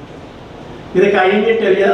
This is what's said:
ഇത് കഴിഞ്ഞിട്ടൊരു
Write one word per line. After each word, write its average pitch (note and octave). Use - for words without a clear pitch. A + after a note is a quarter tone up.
ഇത് G3+
കഴിഞ്ഞിട്ടൊരു G3+